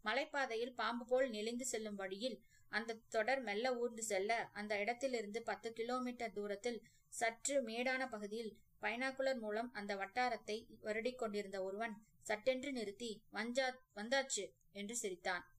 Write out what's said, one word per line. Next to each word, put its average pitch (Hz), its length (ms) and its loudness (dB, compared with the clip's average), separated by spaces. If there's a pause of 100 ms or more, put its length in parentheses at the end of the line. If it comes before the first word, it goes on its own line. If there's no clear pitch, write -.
மலைப்பாதையில் 247 720 0
பாம்பு 233 300 0
போல் 254 240 6
நெளிந்து 233 360 -2
செல்லும் 214 300 -2
வழியில் 196 480 -4 (260)
அந்த 226 300 0 (100)
தொடர் 240 320 4
மெல்ல 233 360 2
ஊர்ந்து 226 260 0
செல்ல, 208 500 2
அந்த 208 260 0
இடத்திலிருந்து 233 640 0
பத்து 226 300 -2
கிலோமீட்டர் 240 580 -2
தூரத்தில் 208 560 -4 (200)
சற்று 247 540 2
மேடான 247 460 2
பகுதியில் 214 500 -6 (240)
பைனாக்குலர் 262 580 2
மூலம் 214 340 -2
அந்த 202 220 -2
வட்டாரத்தை 214 720 0 (140)
வருடிக் 220 360 0
கொண்டிருந்த 202 460 -2
ஒருவன் 208 420 -4 (160)
சட்டென்று 254 500 0
நிறுத்தி, 220 520 -4 (100)
"வஞ்சா-, 254 460 0 (160)
வந்தாச்சு" 233 600 0 (160)
என்று 202 240 -6
சிரித்தான். 185 500 -2 (140)